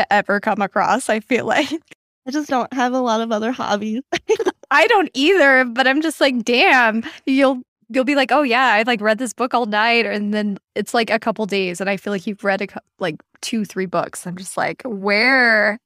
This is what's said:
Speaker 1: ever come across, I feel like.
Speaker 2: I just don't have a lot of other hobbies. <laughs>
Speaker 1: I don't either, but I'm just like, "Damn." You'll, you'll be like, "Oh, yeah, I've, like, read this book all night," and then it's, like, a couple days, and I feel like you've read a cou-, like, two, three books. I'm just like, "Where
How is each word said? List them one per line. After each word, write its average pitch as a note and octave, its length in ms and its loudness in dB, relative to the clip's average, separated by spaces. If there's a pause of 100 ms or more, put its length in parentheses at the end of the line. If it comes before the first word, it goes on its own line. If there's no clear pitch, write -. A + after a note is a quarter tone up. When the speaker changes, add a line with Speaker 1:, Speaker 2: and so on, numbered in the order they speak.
(100)
Speaker 1:
ever G3+ 300 2
come G#3 220 -2
across, F#3+ 460 0
I A3 120 0
feel A#3 260 -2
like. D4 240 0 (560)
Speaker 2:
I C4 40 -10
just D4 200 -4
don't B3+ 220 -2
have B3+ 200 0
a C4 80 -2
lot A3+ 200 0
of A3+ 120 -4
other A3 200 -2
hobbies. A3 500 -4 (100)
<laughs> - 580 -2
Speaker 1:
I D4+ 160 4
don't G4 280 2
either, C#4 500 4
but B3 240 0
I'm C4+ 120 2
just D#4 200 -2
like, B3+ 240 0
"Damn." A#3+ 580 4 (240)
You'll, C4 360 2 (280)
you'll C4 140 0
be C#4+ 100 0
like, C4+ 180 2
"Oh, D4 100 4
yeah, B3 320 2
I've, A3 120 2
like, A#3+ 140 0
read G#3+ 180 0
this B3 140 -6
book B3 220 -4
all A#3+ 120 0
night," A3 400 2
and G#3 260 -4
then G#3 260 -2 (160)
it's, G#3 200 -4
like, A#3 160 0
a A3 80 2
couple A3 280 -4
days, F#3 340 -2
and F#3+ 100 -4
I G3+ 60 -2
feel G3+ 160 -6
like G3 140 -6
you've G3+ 180 -8
read G3 180 0
a G3+ 60 -8
cou-, - 120 -16 (200)
like, D#3+ 160 -4 (240)
two, A3 240 -4
three F#3 220 -6
books. - 400 -4
I'm F3+ 100 -10
just F#3 200 -12
like, - 280 -4
"Where G#3+ 1000 2